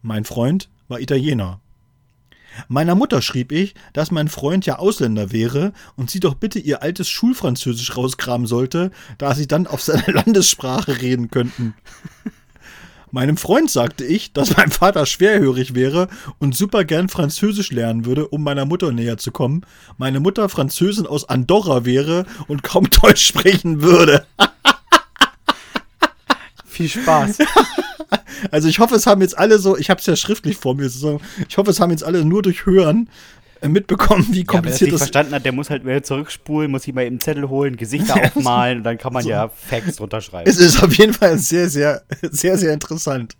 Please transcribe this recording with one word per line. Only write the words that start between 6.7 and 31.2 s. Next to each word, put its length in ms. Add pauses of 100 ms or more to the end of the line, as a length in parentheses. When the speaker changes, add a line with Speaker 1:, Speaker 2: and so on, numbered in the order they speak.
Speaker 1:
altes 260
Schulfranzösisch 880
rauskramen 500
sollte, 440 (280)
da 160
sie 140
dann 180
auf 160
seiner 240
<laughs> 60
Landessprache 880
reden 300
könnten. 440 (1400)
Meinem 280
Freund 320
sagte 340
ich, 280
dass 240
mein 140
Vater 360
schwerhörig 680
wäre 340 (300)
und 180
super 280
gern 240
Französisch 640
lernen 320
würde, 240
um 140
meiner 240
Mutter 260
näher 260
zu 140
kommen. 300 (360)
Meine 220
Mutter 280
Französin 580
aus 220
Andorra 560
wäre 400 (240)
und 140
kaum 280
<laughs> 120
Deutsch 240
sprechen 560
würde. 440 (2500)
Speaker 2:
Viel 220
Spaß. 540
Speaker 1:
<laughs> 60 (1000)
Also 160
ich 140
hoffe, 160
es 100
haben 160
jetzt 160
alle 220
so, 180
ich 100
hab's 180
ja 100
schriftlich 400
vor 180
mir, 140
so, 320 (280)